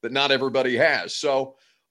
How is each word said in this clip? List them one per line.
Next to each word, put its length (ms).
that 100
not 200
everybody 460
has. 380
So 420